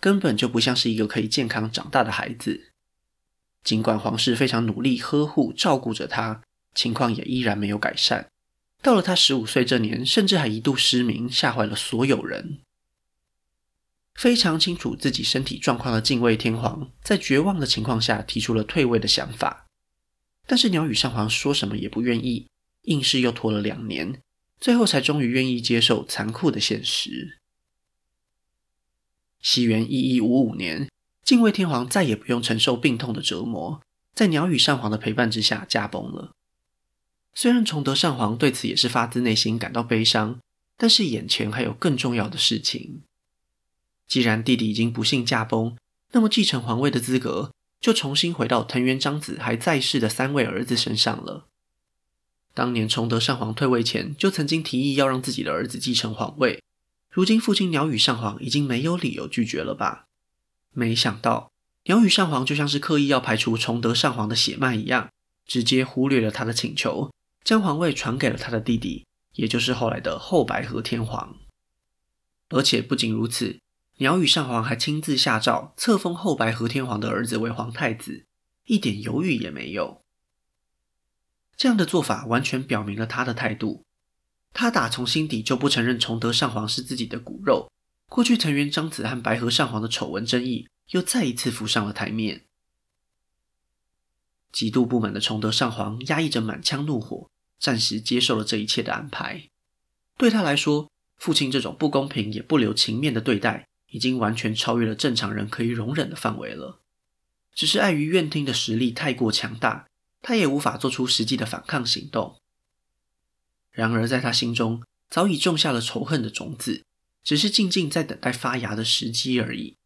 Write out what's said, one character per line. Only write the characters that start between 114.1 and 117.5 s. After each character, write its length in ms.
他 120
心 220
中 280
早 180
已 120
种 180
下 160
了 80
仇 240
恨 180
的 60
种 300
子， 240
只 140
是 120
静 220